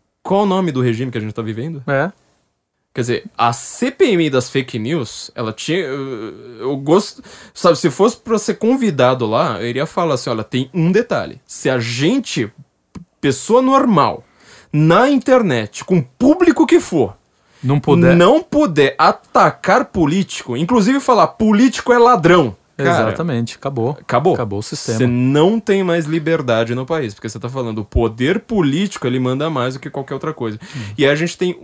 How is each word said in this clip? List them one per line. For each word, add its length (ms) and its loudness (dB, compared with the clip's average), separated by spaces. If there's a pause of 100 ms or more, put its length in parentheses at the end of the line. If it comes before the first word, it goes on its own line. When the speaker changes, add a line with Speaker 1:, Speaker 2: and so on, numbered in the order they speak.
(240)
Speaker 1:
qual 200 2
o 20 0
nome 260 0
do 80 -2
regime 320 -2
que 60 -6
a 40 -6
gente 120 -8
tá 80 -8
vivendo? 460 -10
Speaker 2:
É. 220 0 (840)
Speaker 1:
Quer 80 -4
dizer, 220 -4 (140)
a 160 2
C 380 -6
P 220 0
M 160 2
das 200 0
fake 300 -6
news, 560 -6
ela 180 -6
tinha, 260 -6
eu, 540 -8 (280)
eu 160 -4
gosto, 440 0 (320)
sabe, 240 2
se 140 0
fosse 260 0
pra 220 -4
ser 160 -4
convidado 720 0
lá, 340 -2
eu 60 -6
iria 180 -4
falar 300 -2
assim, 160 -4
"Olha, 120 -4
tem 300 -4
um 180 0
detalhe. 540 -2
Se 240 -6
a 80 0
gente, 760 -2 (720)
pessoa 400 0
normal, 600 2 (500)
na 360 4
internet, 760 0
com 140 2
o 40 0 (140)
público 480 4
que 140 4
for, 360 -2 (480)
Speaker 2:
Não 160 2
puder. 360 4
Speaker 1:
não 260 6
puder 560 2
atacar 880 2
político, 720 -2
inclusive 420 2
falar, 280 4
'Político 640 2
é 60 4
ladrão.'" 560 4 (220)
Cara, 300 0
Speaker 2:
Exatamente, 480 -4
acabou. 440 -6
Speaker 1:
acabou. 360 0
Speaker 2:
Acabou 240 -6
o 20 -6
sistema. 380 -6
Speaker 1:
Você 80 2
não 520 2
tem 240 0
mais 220 -2
liberdade 720 -2
no 100 -6
país, 300 -6
porque 120 -12
você 120 -14
tá 100 -10
falando, 300 -8
o 40 -6
poder 580 -2
político, 640 -2
ele 120 -2
manda 300 -2
mais 240 -4
do 60 -14
que 100 -14
qualquer 240 -10
outra 180 -8
coisa. 300 -8
Speaker 2:
Hum. 180 -16 (160)
Speaker 1:
E 80 -2
aí 60 6
a 60 2
gente 200 -4
tem, 280 -4